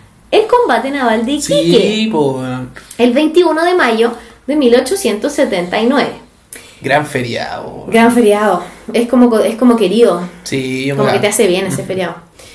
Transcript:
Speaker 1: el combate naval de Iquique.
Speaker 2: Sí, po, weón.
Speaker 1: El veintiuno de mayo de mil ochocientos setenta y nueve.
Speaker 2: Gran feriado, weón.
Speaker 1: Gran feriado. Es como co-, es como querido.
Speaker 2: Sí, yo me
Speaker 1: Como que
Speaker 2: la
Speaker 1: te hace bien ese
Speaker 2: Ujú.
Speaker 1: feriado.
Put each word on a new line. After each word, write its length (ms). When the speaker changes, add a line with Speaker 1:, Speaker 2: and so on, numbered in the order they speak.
Speaker 1:
el 160
combate 420
naval 360
de 80
Iquique. 460
Speaker 2:
Sí, 320
po, 280
weón. 320
Speaker 1:
El 160
veintiuno 520
de 100
mayo 360
de 80
mil 200
ochocientos 580
setenta 460
y 60
nueve. 260
Speaker 2:
Gran 240
feriado, 600
weón. 240
Speaker 1:
Gran 200
feriado. 520
Es 140
como 220
co-, 100
es 160
como 220
querido. 440
Speaker 2:
Sí, 420
yo 100
me 40
Speaker 1:
Como 100
que 80
Speaker 2:
la 40
Speaker 1:
te 60
hace 200
bien 200
ese 140
Speaker 2:
Ujú. 60
Speaker 1:
feriado. 280